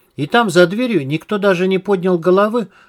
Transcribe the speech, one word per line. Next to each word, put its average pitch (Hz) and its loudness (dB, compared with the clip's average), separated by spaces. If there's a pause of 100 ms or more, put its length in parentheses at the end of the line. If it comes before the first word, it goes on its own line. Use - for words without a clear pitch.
(160)
И 143 -6
там, 233 0
за 175 4
дверью, 208 -2
никто 156 -4
даже 190 0
не 190 0
поднял 185 -2
головы, 196 0 (220)